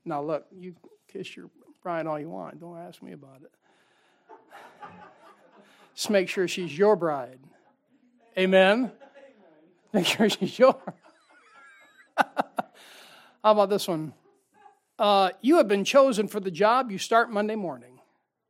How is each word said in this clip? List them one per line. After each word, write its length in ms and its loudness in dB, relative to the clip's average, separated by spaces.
Now, 160 -6
look, 240 -6
you 180 -18
kiss 260 -14
your 140 -20
bride 240 -6
all 100 -6
you 120 -12
want. 320 -14
Don't 160 -18
ask 260 -20
me 80 -18
about 320 -20
it. 80 -20
Just 160 -10
make 200 0
sure 180 -4
she's 300 -8
your 180 4
bride. 440 -6
Amen? 560 4
Make 140 0
sure 240 2
she's 280 -6
your 220 4
<laughs> 0 -
How 260 -2
about 260 4
this 180 -2
one? 260 -6
Uh, 340 4
"You 160 4
have 100 4
been 160 0
chosen 460 4
for 100 -6
the 120 -6
job 400 2
you 60 -8
start 320 0
Monday 260 -4
morning." 440 -12